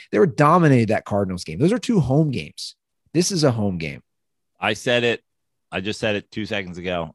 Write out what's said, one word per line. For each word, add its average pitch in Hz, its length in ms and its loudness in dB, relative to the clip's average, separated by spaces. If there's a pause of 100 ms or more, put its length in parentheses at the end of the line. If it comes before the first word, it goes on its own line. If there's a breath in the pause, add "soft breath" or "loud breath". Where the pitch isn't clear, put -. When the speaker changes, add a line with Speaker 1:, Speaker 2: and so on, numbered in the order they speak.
(120 loud breath)
Speaker 1:
They 202 60 0
were 208 80 4
dominated 147 640 4
that 104 160 0
Cardinals 95 380 -2
game. 78 160 -8
Those 165 120 2
are 247 60 -2
two 220 220 0
home 143 320 2
games. - 440 -10 (380)
This 180 180 0
is 170 120 -2
a 139 80 4
home 104 260 -2
game. 73 240 -10 (580)
Speaker 2:
I 104 140 -2
said 120 300 -2
it. 117 180 0 (500)
I 90 100 -4
just 101 180 -6
said 107 160 -2
it 98 160 -10
two 107 160 -8
seconds 92 320 -8
ago. 87 360 -6